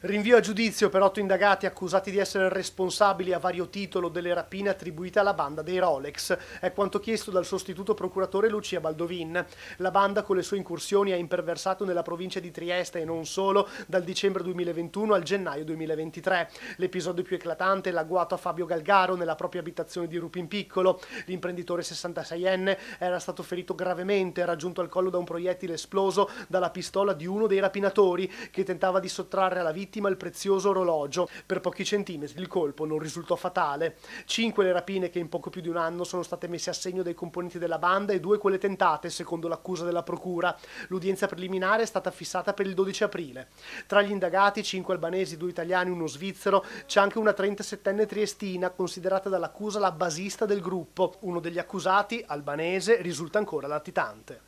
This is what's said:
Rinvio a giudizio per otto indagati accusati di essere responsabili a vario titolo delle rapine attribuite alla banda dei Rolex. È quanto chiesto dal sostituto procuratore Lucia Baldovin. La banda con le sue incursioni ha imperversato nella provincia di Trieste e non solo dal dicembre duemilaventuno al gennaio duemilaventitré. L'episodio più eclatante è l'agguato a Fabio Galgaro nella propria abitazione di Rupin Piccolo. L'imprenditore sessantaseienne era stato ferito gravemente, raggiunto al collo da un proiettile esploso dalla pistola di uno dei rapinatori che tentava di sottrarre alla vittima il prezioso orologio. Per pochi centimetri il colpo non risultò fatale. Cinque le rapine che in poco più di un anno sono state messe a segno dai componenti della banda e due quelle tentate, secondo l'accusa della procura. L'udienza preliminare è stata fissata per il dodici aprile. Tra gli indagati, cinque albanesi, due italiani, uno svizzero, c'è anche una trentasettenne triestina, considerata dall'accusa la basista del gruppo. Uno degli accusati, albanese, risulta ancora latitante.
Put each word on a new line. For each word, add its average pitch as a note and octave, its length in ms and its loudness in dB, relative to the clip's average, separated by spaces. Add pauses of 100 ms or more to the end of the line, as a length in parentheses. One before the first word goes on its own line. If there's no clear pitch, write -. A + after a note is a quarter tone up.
Rinvio G#3 300 6
a A3 40 12
giudizio G#3 480 2
per F#3+ 140 4
otto F#3+ 160 6
indagati G3 480 4
accusati F#3 460 0
di F#3+ 60 2
essere F#3+ 300 2
responsabili F#3 840 2
a E3+ 80 0
vario F3+ 280 -2
titolo F#3+ 400 -2
delle F3 240 -2
rapine F#3+ 360 -2
attribuite F3+ 500 -2
alla G3+ 160 4
banda D3+ 280 -2
dei F3+ 180 -2
Rolex. D3 580 0 (220)
È F3+ 120 0
quanto G3 280 0
chiesto G#3+ 320 -4
dal F3+ 120 2
sostituto F#3+ 480 -4
procuratore F#3+ 560 0
Lucia G#3 300 -2
Baldovin. E3 680 -2 (340)
La F#3 120 0
banda G3 320 4
con G3+ 140 2
le F3+ 80 2
sue G3+ 140 -2
incursioni G3 520 2
ha F#3 60 2
imperversato F3 680 -2
nella F3 200 0
provincia F3 340 -6
di E3+ 140 -10
Trieste F3 480 -4
e D#3+ 40 -2
non E3 220 -4
solo G3 420 4 (200)
dal F3+ 160 2
dicembre F#3 400 0
duemilaventuno F3 680 -2
al F3 120 4
gennaio D#3 400 -2
duemilaventitré. D#3+ 840 -2 (260)
L'episodio F3 480 -2
più - 100 -4
eclatante F#3 540 0
è F3+ 40 0
l'agguato E3+ 440 0
a - 20 -6
Fabio F3 260 -2
Galgaro F3+ 520 4
nella E3 180 -2
propria F3 260 -6
abitazione E3+ 460 -6
di E3 120 -6
Rupin E3+ 280 -6
Piccolo. F#3 540 2 (240)
L'imprenditore F3 580 -4
sessantaseienne F3+ 960 0 (220)
era F3+ 180 0
stato F3 240 -8
ferito F3 320 -6
gravemente, F3+ 720 0
raggiunto E3+ 380 -2
al E3+ 60 -2
collo F#3 220 0
da F3+ 80 0
un F3 60 -2
proiettile F3 500 -4
esploso F#3+ 560 2 (160)
dalla F3+ 240 0
pistola F#3+ 420 0
di D#3 140 -4
uno G#3 220 0
dei G3 100 4
rapinatori F#3+ 760 4 (200)
che F#3+ 100 -2
tentava F#3 380 2
di F#3 80 -6
sottrarre F#3 500 0
alla E3 140 0
vittima F#3+ 240 -8
il G3 220 2
prezioso F#3+ 500 0
orologio. E3+ 580 2 (200)
Per F#3 140 0
pochi F3+ 220 -2
centimetri F3 560 -4
il F#3 100 -8
colpo D#3 360 0
non D#3 140 -2
risultò D#3+ 360 -4
fatale. E3 640 -2 (300)
Cinque A3+ 360 2
le F#3 100 6
rapine F3+ 360 0
che F3 100 -4
in E3 120 -4
poco F3 180 -4
più F3+ 140 -10
di E3+ 80 -6
un E3+ 80 -2
anno E3+ 260 -2
sono F3+ 180 -4
state E3+ 260 -6
messe E3+ 200 -6
a E3+ 60 -4
segno F#3 280 -4
dai E3+ 120 -4
componenti F3 440 -8
della E3 200 -2
banda F#3+ 340 2
e F#3+ 80 2
due G3 160 4
quelle G3 220 2
tentate, F#3 500 2
secondo E3+ 400 -6
l'accusa E3+ 380 -4
della F3 160 0
procura. F3 520 -2 (340)
L'udienza F#3 380 -2
preliminare F#3 560 0
è A3 40 2
stata F3+ 240 -4
fissata F3+ 420 -4
per G3+ 140 -2
il F#3+ 80 -4
dodici F#3+ 300 2
aprile. C#3+ 440 -6 (380)
Tra G3+ 160 6
gli G3+ 80 2
indagati, G3 520 4
cinque F#3 300 -4
albanesi, E3+ 460 -2
due F3 100 -4
italiani, F3+ 400 0
uno E3+ 180 -2
svizzero, F#3 560 2 (220)
c'è - 160 6
anche G3+ 180 4
una G#3+ 140 4
trentasettenne G3+ 720 0
triestina, G3 640 -2
considerata F#3 600 -2
dall'accusa F#3+ 480 -2
la F#3+ 140 2
basista E3+ 520 -2
del G3+ 160 2
gruppo. F3+ 600 -2
Uno F3 200 -4
degli E3+ 180 -4
accusati, G3 680 0
albanese, E3 760 0
risulta E3+ 380 -2
ancora D#3 280 -2
latitante. C#3+ 800 -4